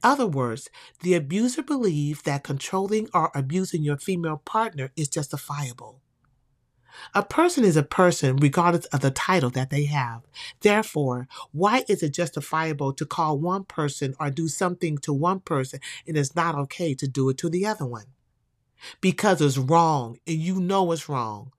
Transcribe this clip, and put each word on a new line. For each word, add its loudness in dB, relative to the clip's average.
other 4
words, -2
the 2
abuser 0
believed -2
that 0
controlling -2
or 2
abusing -2
your 0
female -4
partner -4
is -4
justifiable. -8
A 2
person 4
is 6
a 6
person 4
regardless 4
of -2
the 2
title 2
that -2
they 0
have. -4
Therefore, 2
why 2
is 0
it -2
justifiable -2
to -8
call -2
one -2
person -4
or -2
do -2
something -2
to -4
one 0
person -4
and -4
it's -2
not 0
okay -4
to -4
do 0
it -2
to -4
the 0
other -2
one? -10
Because 4
it's 4
wrong 2
and -2
you -2
know 2
it's -4
wrong. -6